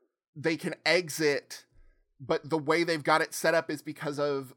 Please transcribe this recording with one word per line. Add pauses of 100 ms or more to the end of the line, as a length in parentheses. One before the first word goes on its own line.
(360)
they
can (100)
exit, (540)
but
the
way
they've
got
it
set
up
is
because
of,